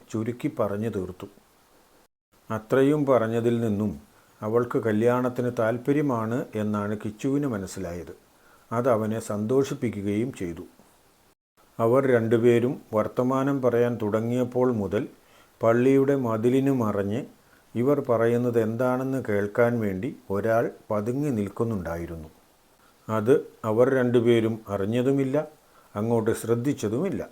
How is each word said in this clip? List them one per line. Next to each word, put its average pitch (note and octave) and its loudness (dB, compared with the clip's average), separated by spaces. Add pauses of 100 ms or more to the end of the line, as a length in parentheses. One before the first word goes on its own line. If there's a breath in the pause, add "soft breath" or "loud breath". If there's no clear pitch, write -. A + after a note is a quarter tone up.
ചുരുക്കി A#2 -4
പറഞ്ഞു G#2+ -4
തീർത്തു. F#2 -8 (1200)
അത്രയും C3+ 2
പറഞ്ഞതിൽ A#2 2
നിന്നും G#2+ 0 (480 soft breath)
അവൾക്ക് A#2+ -2
കല്യാണത്തിന് A#2+ 0
താല്പര്യമാണ് A#2+ 0 (160)
എന്നാണ് G#2 -2
കിച്ചുവിന് C3+ -4
മനസ്സിലായത്. F2+ -8 (560 soft breath)
അത് A#2+ 0
അവനെ A2 0
സന്തോഷിപ്പിക്കുകയും A2 -2
ചെയ്തു. F2 -10 (1120)
അവർ A#2 4
രണ്ടുപേരും A#2+ 4 (180)
വർത്തമാനം C3 0
പറയാൻ A#2+ 2
തുടങ്ങിയപ്പോൾ A#2 0
മുതൽ G#2 -2 (560 soft breath)
പള്ളിയുടെ C3 4
മതിലിനു B2 2
മറഞ്ഞ് G#2+ 0 (520 soft breath)
ഇവർ C3+ 2
പറയുന്നത് A#2+ 0
എന്താണെന്ന് B2+ -2
കേൾക്കാൻ G#2 0
വേണ്ടി G2+ -2 (220)
ഒരാൾ A2 0 (200)
പതുങ്ങി B2 -2
നിൽക്കുന്നുണ്ടായിരുന്നു. E2+ -4 (800 soft breath)
അത് A2 2 (300)
അവർ A2+ 4
രണ്ടുപേരും A#2 4 (140)
അറിഞ്ഞതുമില്ല, B2+ 0 (580 soft breath)
അങ്ങോട്ട് A2 0
ശ്രദ്ധിച്ചതുമില്ല. A#2+ -2